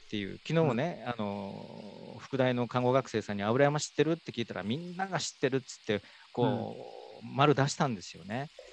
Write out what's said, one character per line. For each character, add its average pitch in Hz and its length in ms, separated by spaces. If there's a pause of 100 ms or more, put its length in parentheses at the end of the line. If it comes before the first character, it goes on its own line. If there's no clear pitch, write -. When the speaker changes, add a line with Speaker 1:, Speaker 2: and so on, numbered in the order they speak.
Speaker 1:
て 107 80
い 101 140
う、 98 160
昨 160 120
日 160 60
も 131 80
ね、 139 320
Speaker 2:
う 123 40
ん。 - 0
Speaker 1:
あ 120 80
の、 101 1000
副 - 180
大 127 160
の 123 140
看 123 160
護 123 80
学 131 180
生 107 120
さ 104 120
ん 101 40
に 101 60
「油 127 220
山 147 140
知 - 120
っ - 40
て 147 100
る？」 160 80
っ 170 40
て - 140
聞 117 120
い - 20
た - 80
ら、 90 100
み 113 140
ん 175 180
な 190 120
が 175 120
知 - 160
っ - 40
て 135 100
る 131 80
っ 127 40
つ - 200
っ - 20
て、 104 180 (300)
こ 120 880
う、 113 40
Speaker 2:
う 120 40
ん。 123 60
Speaker 1:
丸 139 200
出 135 120
し - 80
た 151 120
ん 117 80
で 90 60
す - 160
よ 85 60
ね。 120 260 (240)